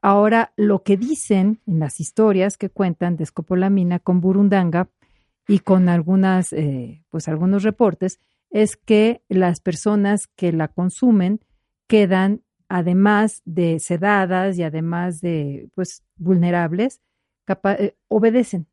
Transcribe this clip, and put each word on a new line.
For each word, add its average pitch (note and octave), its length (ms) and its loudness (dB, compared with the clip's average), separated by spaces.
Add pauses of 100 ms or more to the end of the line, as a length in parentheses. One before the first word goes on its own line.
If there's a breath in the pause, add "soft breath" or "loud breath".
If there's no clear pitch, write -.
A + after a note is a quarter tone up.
Ahora, G#3 540 2
lo G#3 280 0
que G3 140 2
dicen G#3+ 680 0
en E3 140 -2
las D3+ 200 -6
historias G3+ 580 0
que F#3+ 120 -8
cuentan F3 480 -2
de D#3+ 60 -6
escopolamina F3+ 760 -2
con F3+ 240 0
burundanga F#3+ 680 2 (580)
y G#3 120 2
con F#3 300 2
algunas, F#3 640 0
eh, C#3 560 -6
pues, - 180 -8
algunos F3+ 360 0
reportes, G3+ 560 -2 (320)
es G#3+ 260 0
que A3 520 0
las F#3 320 0
personas G3+ 640 -2
que F3 240 -4
la D#3+ 160 -2
consumen F#3+ 720 0 (480)
quedan, G3 560 2 (260)
además G3 760 0
de E3 340 -2
sedadas F#3 800 -2
y E3+ 40 -2
además E3 580 -4
de, D3+ 520 -6
pues, - 300 -8 (140)
vulnerables, F3 840 0 (440)
capa-, G3 300 -2
eh, - 200 -4 (120)
obedecen. A3 640 0